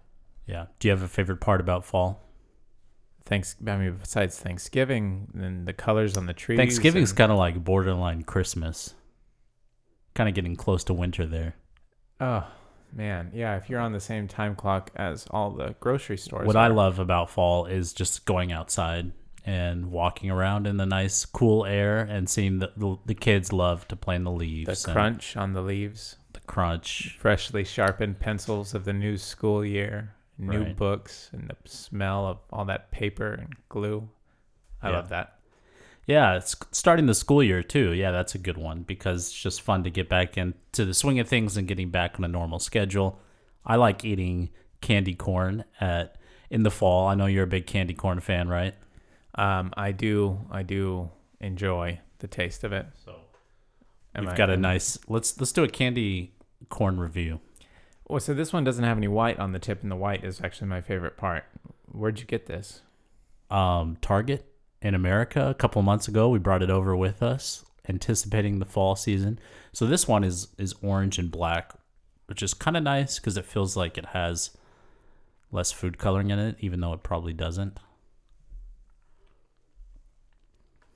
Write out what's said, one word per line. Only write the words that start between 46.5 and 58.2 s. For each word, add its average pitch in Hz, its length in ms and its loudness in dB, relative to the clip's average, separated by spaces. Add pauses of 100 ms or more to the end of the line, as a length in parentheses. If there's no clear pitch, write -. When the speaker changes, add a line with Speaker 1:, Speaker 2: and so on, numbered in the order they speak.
Speaker 1:
the 107 80 6
fall. 92 380 4
I 98 60 4
know 98 100 2
you're 95 180 4
a 90 40 2
big 90 200 -2
candy 90 260 0
corn 87 280 -2
fan, 87 260 0
right? 90 280 -2 (600)
Speaker 2:
Um, 95 400 0
I 101 160 -2
do. 101 580 0
I 98 140 -4
do 92 480 -2 (300)
enjoy 90 580 -2 (200)
the 101 80 -10
taste - 360 -6
of 104 80 -4
it. 98 160 -4 (160)
Speaker 1:
So 90 100 -20 (1040)
Speaker 2:
Am 107 80 -4
Speaker 1:
we've 92 100 -4
Speaker 2:
I 90 40 -2
Speaker 1:
got 101 120 6
a 95 40 4
Speaker 2:
in 95 80 4
Speaker 1:
nice, 92 360 2 (120)
let's, 113 300 -2
let's 131 120 0
do 170 140 4
a - 40 -2
candy 107 640 -2 (360)
corn 95 280 2
review. 82 440 -4 (680)
Speaker 2:
Well, 147 120 -2
so 147 140 -2